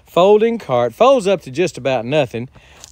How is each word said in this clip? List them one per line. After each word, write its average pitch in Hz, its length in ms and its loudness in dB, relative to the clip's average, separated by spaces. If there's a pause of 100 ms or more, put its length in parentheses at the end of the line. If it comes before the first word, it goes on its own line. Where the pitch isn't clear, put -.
folding 214 540 2
cart, 120 340 -2
folds 247 320 2
up 190 160 -2
to - 80 -18
just 143 300 -4
about 127 260 -4
nothing. 127 420 -2 (440)